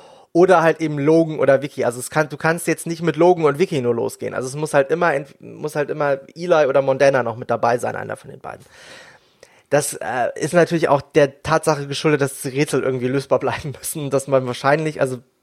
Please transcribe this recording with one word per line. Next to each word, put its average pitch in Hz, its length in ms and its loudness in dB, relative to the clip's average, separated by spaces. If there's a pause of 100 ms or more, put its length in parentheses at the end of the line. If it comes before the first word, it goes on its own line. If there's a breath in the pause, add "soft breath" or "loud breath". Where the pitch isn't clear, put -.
(320 loud breath)
oder 180 300 6
halt 160 180 2
eben 151 180 -2
Logan 156 400 4
oder 135 240 4
Vicky. 139 220 -6
Also 120 160 -2
es - 100 -10
kann, 156 180 0
du 143 80 -10
kannst 170 300 -2
jetzt 165 220 -4
nicht 165 140 -8
mit 165 120 0
Logan 170 300 4
und 143 160 2
Vicky 160 200 0
nur 120 140 0
losgehen. 113 400 -6
Also 123 140 -6
es 131 80 -12
muss 151 180 -6
halt 139 160 4
immer 165 240 2
ent-, 143 260 -8
muss 117 360 -10
halt 147 140 -2
immer 143 280 -2 (160)
Eli 165 320 2
oder 139 160 2
Montana 139 400 2
noch 113 140 -4
mit 123 140 -12
dabei 117 280 0
sein, 117 160 -6
einer 107 220 -8
von - 140 -20
den - 100 -20
beiden. - 260 -16 (1040 loud breath)
Das, 143 240 0
äh, 117 400 -4
ist 151 200 -6
natürlich 165 340 2
auch 143 140 4
der 147 420 2
Tatsache 151 420 0
geschuldet, 143 340 0
dass 139 220 -4
die 143 60 -8
Rätsel 139 340 -2
irgendwie 127 260 -2
lösbar 135 300 0
bleiben 131 360 -4
<laughs> - 40 -18
müssen, 143 320 -8
dass 139 160 -2
man 131 220 0
wahrscheinlich, 151 520 -2
also 127 180 -2 (240)